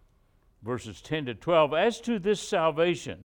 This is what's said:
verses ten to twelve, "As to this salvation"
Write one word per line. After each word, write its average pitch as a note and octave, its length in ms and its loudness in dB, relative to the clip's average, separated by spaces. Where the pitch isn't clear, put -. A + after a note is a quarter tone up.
verses A2+ 380 -8
ten D#3 260 -6
to A#2+ 80 -6
twelve, D#3 380 2
"As G#3 300 2
to A#3 160 -2
this G3 280 -2
salvation" D#3+ 760 0